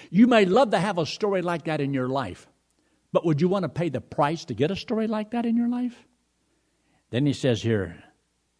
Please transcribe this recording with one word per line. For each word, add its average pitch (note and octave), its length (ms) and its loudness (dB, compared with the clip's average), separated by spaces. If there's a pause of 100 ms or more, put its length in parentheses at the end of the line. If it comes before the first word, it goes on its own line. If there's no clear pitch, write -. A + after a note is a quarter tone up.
You A3 180 6
may A3+ 180 6
love G#3+ 260 4
to G3+ 80 2
have F#3 180 -2
a D#3+ 80 0
story G3 360 -2
like F3 240 -4
that D#3 160 -2
in C#3 120 -2
your B2+ 160 -2
life, B2+ 380 -6 (640)
but - 140 0
would D3+ 160 2
you F3+ 60 2
want F#3+ 160 0
to D3 60 -4
pay E3 200 -4
the C3+ 120 -6
price D#3+ 440 -2
to - 80 -8
get C#3 180 0
a F#3+ 40 -4
story A3 320 -4
like G#3+ 240 -6
that A#3+ 140 -4
in A#3 100 0
your A#3+ 140 0
life? B3 360 -6 (1040)
Then B2+ 160 0
he C#3 80 0
says A#2+ 280 0
here F#2+ 420 -2 (560)